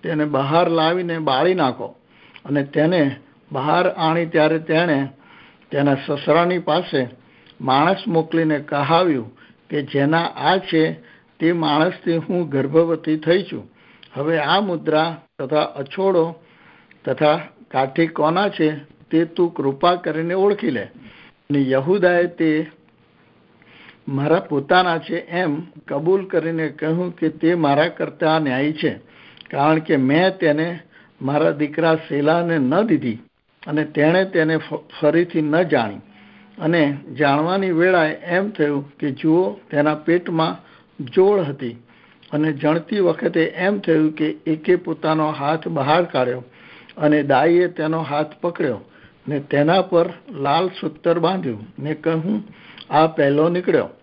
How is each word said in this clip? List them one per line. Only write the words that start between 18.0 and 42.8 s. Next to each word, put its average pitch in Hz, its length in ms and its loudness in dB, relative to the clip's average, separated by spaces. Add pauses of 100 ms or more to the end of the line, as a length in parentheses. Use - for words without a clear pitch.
કોના 165 420 2
છે 156 280 -2 (340)
તે 165 140 2
તું 170 280 -2
કૃપા 139 420 0
કરીને 165 380 -4
ઓળખી 202 360 0
લે. 113 160 -4
અને - 840 -4
યહૂદાએ 175 580 2
તે 160 440 -2 (1400)
મારા 143 320 2
પોતાના 175 580 0
છે 165 180 -8
એમ 170 460 -4 (260)
કબૂલ 175 380 0
કરીને 165 440 -2
કહ્યું 175 460 -4
કે 160 140 0
તે 160 260 0
મારા 151 320 2
કરતા 160 520 -2
ન્યાયી 143 340 -2
છે, 156 260 -4 (520)
કારણ 151 280 2
કે 160 180 0
મેં 165 400 2
તેને 165 420 0 (420)
મારા 151 300 0
દીકરા 151 440 0
શેલાને 160 600 0
ન 143 240 2
દીધી 156 380 0 (480)
અને 151 160 -2
તેણે 156 420 2
તેને 160 320 0
ફ-, - 440 -10
ફરીથી 165 400 2
ન 156 220 2
જાણી. 120 320 -2 (640)
અને 156 360 2 (220)
જાણવાની 165 520 0
વેળાએ 170 420 2
એમ 180 360 -4
થયું 147 500 -4
કે 147 120 -4
જુઓ, 165 420 0 (180)
તેના 151 240 2
પેટમાં 170 600 -2 (480)
જોળ 190 340 4
હતી. 139 360 -6 (560)
અને 151 220 0
જણતી 156 460 -2